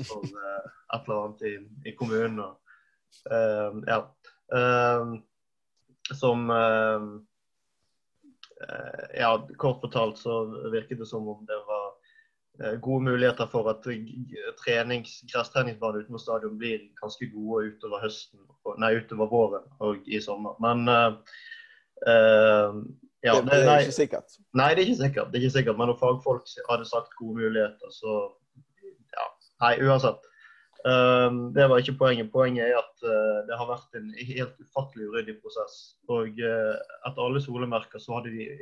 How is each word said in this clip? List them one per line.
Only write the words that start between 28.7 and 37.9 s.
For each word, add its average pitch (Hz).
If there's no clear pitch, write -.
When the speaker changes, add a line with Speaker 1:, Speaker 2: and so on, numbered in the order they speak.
Speaker 1:
ja. -
Nei, 120
uansett. 131
Ehm, 123
det 139
var 123
ikke 139
poenget. 120
Poenget 123
er 120
at, -
eh, 107
det 117
har 120
vært 123
en 107
helt 123
ufattelig 120
uryddig 110
prosess. 107
Og, 113
eh, 113
etter 123
alle 135
solemerker 120